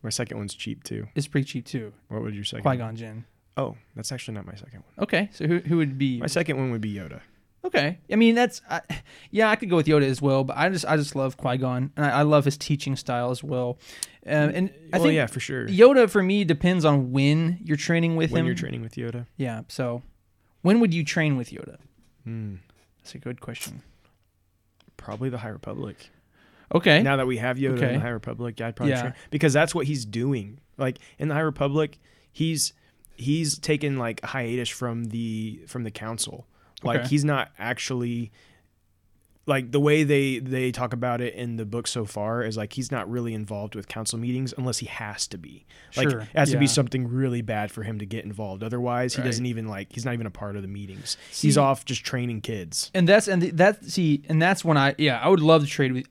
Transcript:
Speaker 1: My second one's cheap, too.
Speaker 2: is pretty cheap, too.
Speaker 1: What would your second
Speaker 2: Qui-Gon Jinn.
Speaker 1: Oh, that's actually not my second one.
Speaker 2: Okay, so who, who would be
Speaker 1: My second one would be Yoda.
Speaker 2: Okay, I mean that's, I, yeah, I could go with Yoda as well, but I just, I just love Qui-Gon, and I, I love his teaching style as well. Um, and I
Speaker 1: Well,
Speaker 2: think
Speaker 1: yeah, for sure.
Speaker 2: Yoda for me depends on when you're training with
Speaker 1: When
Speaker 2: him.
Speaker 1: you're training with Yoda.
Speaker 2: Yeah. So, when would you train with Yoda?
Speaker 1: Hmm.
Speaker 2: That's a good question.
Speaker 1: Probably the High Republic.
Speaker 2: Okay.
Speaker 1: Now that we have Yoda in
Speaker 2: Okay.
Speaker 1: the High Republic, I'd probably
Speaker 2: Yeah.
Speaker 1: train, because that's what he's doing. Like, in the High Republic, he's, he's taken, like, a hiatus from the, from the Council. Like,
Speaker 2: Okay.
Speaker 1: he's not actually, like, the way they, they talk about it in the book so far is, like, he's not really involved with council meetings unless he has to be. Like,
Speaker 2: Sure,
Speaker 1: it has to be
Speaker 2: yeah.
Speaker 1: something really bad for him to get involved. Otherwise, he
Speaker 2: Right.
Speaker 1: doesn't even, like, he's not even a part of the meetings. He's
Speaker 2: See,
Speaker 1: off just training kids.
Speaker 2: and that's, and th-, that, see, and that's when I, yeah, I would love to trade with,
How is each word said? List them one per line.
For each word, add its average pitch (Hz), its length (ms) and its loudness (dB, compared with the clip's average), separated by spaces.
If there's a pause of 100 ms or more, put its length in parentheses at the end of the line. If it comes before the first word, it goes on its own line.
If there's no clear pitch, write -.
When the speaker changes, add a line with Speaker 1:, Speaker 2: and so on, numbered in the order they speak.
Speaker 1:
My 113 80 -8
second 113 300 -6
one's 104 160 -8
cheap, - 280 -10
too. 107 300 -8
Speaker 2:
is 147 140 -4
pretty 139 180 0
cheap, 127 200 -8
too. 117 280 -10 (140)
Speaker 1:
What 110 160 -6
would 107 100 -6
your 101 120 -8
second 117 180 -6
Speaker 2:
Qui-Gon 117 320 -2
Jinn. 113 300 -14 (320)
Speaker 1:
Oh, 123 180 -6 (200)
that's - 160 -10
actually 123 240 -10
not 95 120 -12
my 92 80 -16
second - 280 -20 (120)
one. - 80 -6
Speaker 2:
Okay, 208 280 0
so - 140 -6
who, 170 140 2
who 170 180 0
would 139 220 0
be 131 200 0
Speaker 1:
My - 80 -2
second 151 300 -2
one 131 140 -2
would 113 100 -4
be 107 140 -4
Yoda. 87 260 -12 (420)
Speaker 2:
Okay, 175 360 0 (120)
I 208 40 2
mean 226 180 8
that's, 240 340 2
I, 170 140 -6 (480)
yeah, 214 220 4
I 202 40 6
could 202 140 -2
go 175 60 4
with 160 100 4
Yoda 151 240 6
as 127 100 -2
well, 135 240 2
but 131 140 -4
I 156 120 4
just, 175 140 -2
I 156 140 2
just 147 180 -2
love 135 220 -2
Qui-Gon, 127 580 -2
and 151 100 -2
I, 143 40 2
I 135 140 4
love 151 220 6
his 143 120 0
teaching 139 380 -2
style 123 340 -4
as 127 140 -6
well. 123 340 -4 (480)
Um, 151 280 2
and 185 160 0 (220)
I 185 60 2
Speaker 1:
Well, 170 60 4
Speaker 2:
think 160 120 6
Speaker 1:
yeah, 135 120 2
for 127 120 -8
sure. 120 280 -4
Speaker 2:
Yoda 233 420 10
for 202 140 4
me 196 200 2
depends 170 420 4
on 139 260 4
when 156 520 4
you're 151 140 0
training 165 380 2
with 160 160 0
Speaker 1:
When - 100 2
Speaker 2:
him. - 60 2
Speaker 1:
you're 120 80 0
training - 260 -6
with 113 140 -12
Yoda. 120 320 -8 (100)
Speaker 2:
Yeah. 117 300 -6
So, 123 340 -6 (640)
when 208 160 6
would 220 140 4
you 165 100 0
train 147 340 0
with 120 140 -6
Yoda? - 260 -14 (460)
Speaker 1:
Hmm. 113 320 -10 (440)
Speaker 2:
That's - 140 -20
a 135 60 -16
good 123 220 -12
question. - 420 -14 (1120)
Speaker 1:
Probably 113 320 -8
the 120 100 -6
High 110 100 -10
Republic. - 600 -12 (640)
Speaker 2:
Okay. 165 300 6
Speaker 1:
Now 135 140 2
that 131 100 0
we 127 100 -2
have 123 200 -4
Yoda 131 200 0
in 120 60 0
Speaker 2:
Okay. 123 100 2
Speaker 1:
the 131 60 0
High 113 100 -4
Republic, 117 520 -8
I'd 117 140 -6
probably 147 180 0
Speaker 2:
Yeah. 127 80 -2
Speaker 1:
train, 123 120 -6 (160)
because 147 240 2
that's 160 220 4
what 143 120 0
he's 135 180 -4
doing. 117 540 -4 (180)
Like, 131 220 -4 (200)
in 147 80 -4
the 156 80 -2
High 151 60 0
Republic, 147 580 0 (320)
he's, 160 420 -2 (420)
he's 147 440 -2
taken, 147 380 -2
like, 117 260 -4
a - 40 -10
hiatus 120 420 -4
from 117 360 -6
the, 110 640 -6
from 123 160 -8
the 110 80 -8
Council. 113 560 -10 (360)
Like, 120 180 0
Speaker 2:
Okay. 123 80 -4
Speaker 1:
he's 143 160 2
not 143 340 0
actually, 120 720 -6 (1160)
like, 135 240 -2
the 143 80 2
way 151 240 4
they, 139 340 2
they 127 340 -2
talk 123 220 -4
about 120 260 -2
it 120 140 -4
in 117 240 -8
the 110 80 -6
book 113 220 -6
so 113 180 -4
far 110 380 -4
is, 110 140 -6
like, 107 160 -6
he's 127 180 -8
not 107 180 -4
really 117 240 -4
involved 107 400 -8
with 101 140 -12
council 113 320 -8
meetings 123 360 -4
unless 127 220 -4
he 113 80 -8
has - 420 -8
to 98 100 -14
be. 80 280 -20 (320)
Like, 131 140 2
Speaker 2:
Sure, 117 100 -4
Speaker 1:
it 107 140 -12
has 143 160 4
to 135 60 2
be 139 80 4
Speaker 2:
yeah. 127 60 4
Speaker 1:
something 127 360 0
really 123 340 -2
bad 107 300 -4
for 110 100 -12
him 110 180 -6
to 104 60 -8
get 110 180 -8
involved. 98 380 -10
Otherwise, 123 540 -2
he 131 60 -2
Speaker 2:
Right. 123 40 -2
Speaker 1:
doesn't 123 220 -2
even, 113 200 -6
like, 101 260 -8
he's 120 120 -8
not 123 80 -2
even 117 140 -4
a 98 40 -8
part 101 240 -8
of 101 60 -8
the 98 60 -10
meetings. 98 500 -10 (140)
He's 143 240 2
Speaker 2:
See, 151 40 6
Speaker 1:
off 135 260 2
just - 200 -6
training 120 360 -6
kids. 95 520 -8
Speaker 2:
and 175 160 4
that's, 208 180 6
and 185 140 0
th-, 170 140 -2
that, 190 280 4
see, 151 460 2
and 160 100 4
that's 185 240 2
when 160 140 4
I, 139 220 4
yeah, 135 200 2
I 131 80 0
would 185 140 8
love 156 220 8
to 139 40 0
trade 135 240 0
with, 127 200 -4